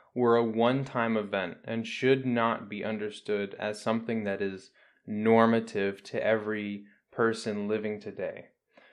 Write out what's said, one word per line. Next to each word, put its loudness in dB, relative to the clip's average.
were 6
a 4
one-time 2
event -4
and -4
should 2
not 0
be -8
understood -4
as -6
something -2
that -4
is -6
normative 2
to -4
every -2
person 0
living -2
today. -10